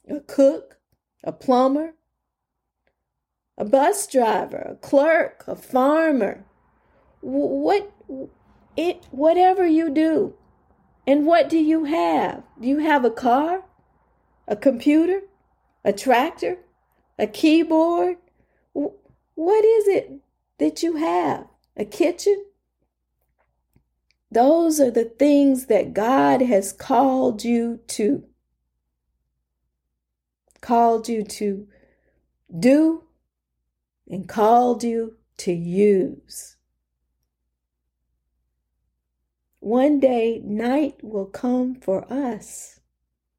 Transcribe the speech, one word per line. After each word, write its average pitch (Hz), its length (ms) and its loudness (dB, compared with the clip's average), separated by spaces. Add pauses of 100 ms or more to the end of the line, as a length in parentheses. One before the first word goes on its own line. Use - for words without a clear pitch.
a - 100 -10
cook, - 600 0 (440)
a - 80 -8
plumber, 269 640 -2 (1600)
a - 60 -6
bus 269 420 2
driver, - 520 -2
a - 180 -12
clerk, 302 720 0
a - 80 -10
farmer, 277 880 -2 (800)
wh-, - 20 -18
what, 285 640 -2 (840)
it, 339 360 -6
whatever 359 540 2
you 330 240 2
do, 311 460 -2 (720)
and 285 180 2
what 339 220 4
do 330 100 0
you 320 280 0
have? 311 580 -2 (160)
Do 226 80 -10
you 277 120 0
have 294 260 2
a 226 60 0
car, 294 520 -2 (840)
a 208 120 -6
computer, 311 640 0 (640)
a 202 80 0
tractor, 269 640 -2 (640)
a 214 80 -2
keyboard? 330 920 0 (580)
Wh-, 285 220 -8 (380)
what 392 280 2
is 427 240 4
it 277 320 -2 (380)
that 302 240 -2
you 330 140 -2
have? 339 520 -2 (300)
A 214 80 -6
kitchen? 381 600 -2 (1900)
Those 302 500 4
are 254 80 4
the 233 160 0
things 277 640 2
that - 260 0
God 262 480 2
has 214 320 0
called 262 720 0
you 233 460 -2
to. - 340 -2 (2250)
Called 233 480 0
you 226 160 -4
to 202 440 -8 (920)
do 302 440 2 (1040)
and 180 180 -12
called 240 560 2
you 226 340 -6 (200)
to - 160 -4
use. 175 1040 -2 (3000)
One 269 400 0
day, 240 440 0
night 247 600 -4
will 208 240 -8
come 254 480 -4
for 190 360 -6
us, 240 680 -10 (600)